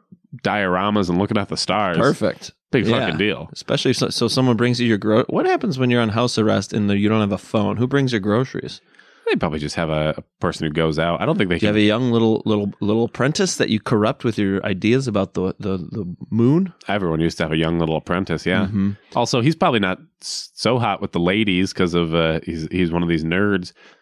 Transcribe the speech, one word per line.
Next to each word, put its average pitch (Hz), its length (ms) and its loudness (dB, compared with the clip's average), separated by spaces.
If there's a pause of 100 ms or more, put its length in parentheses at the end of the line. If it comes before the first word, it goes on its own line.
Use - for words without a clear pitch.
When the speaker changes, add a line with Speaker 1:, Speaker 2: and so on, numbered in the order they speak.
(440)
Speaker 1:
dioramas 98 680 0
and 87 100 2
looking 101 180 0
at 98 120 -2
the - 80 -6
stars, 92 400 0
Speaker 2:
Perfect. - 540 0 (200)
Speaker 1:
big 117 160 2
Speaker 2:
Yeah. 113 120 2
Speaker 1:
fucking 85 180 -2
deal. 98 360 -2
Speaker 2:
Especially - 400 0
so, - 160 -2
so - 180 0
someone 123 300 2
brings 120 240 2
you 120 60 2
your 110 100 4
gro-, 107 320 2
what 277 160 0
happens 254 320 0
when 127 140 2
you're 120 100 4
on 110 80 0
house 117 300 0
arrest 104 340 0
and 104 160 0
the, 101 80 2
you 104 100 2
don't 110 140 2
have 101 100 0
a 95 60 -2
phone? 101 400 -2
Who 123 100 0
brings 139 240 0
your 110 100 0
groceries? 107 600 -4 (460)
Speaker 1:
They 427 80 0
probably 78 240 -2
just 73 160 -6
have 82 140 -2
a, 78 280 0
a - 40 -10 (180)
person 82 260 -4
who 76 80 -4
goes 80 240 0
out. 82 240 -2
I 104 60 -2
don't 165 100 0
think 101 120 0
they 85 100 -2
Speaker 2:
Do 104 80 0
you - 40 2
Speaker 1:
can 107 40 0
Speaker 2:
have - 0 -
a 107 60 4
young 110 300 2
little, 113 360 2
little, 104 320 0
little 107 240 0
apprentice 147 540 -2
that - 120 0
you 107 100 2
corrupt 110 440 -2
with 113 160 -2
your 98 260 0
ideas 110 420 0
about 101 280 -2
the, 92 240 -2
the, 95 180 -4
the 90 380 -10 (160)
moon? 143 420 2 (140)
Speaker 1:
Everyone 90 320 0
used 82 180 0
to 85 60 -2
have 78 80 -2
a 80 60 2
young 82 200 2
little 80 180 0
apprentice, 87 520 -2
yeah. 92 180 2
Speaker 2:
Mm-hmm. 98 260 -2 (240)
Speaker 1:
Also, 120 260 0
he's 156 140 2
probably 135 260 2
not 92 180 -2 (200)
s-, - 360 -12
so 120 240 0
hot 104 200 -2
with 101 120 -6
the 87 80 -2
ladies 95 540 2
'cause 90 200 0
of, 82 220 0
uh, 80 280 2
he's, 80 280 -6
he's 87 200 0
one 87 120 0
of 85 60 0
these 82 140 0
nerds. 92 480 -2 (300)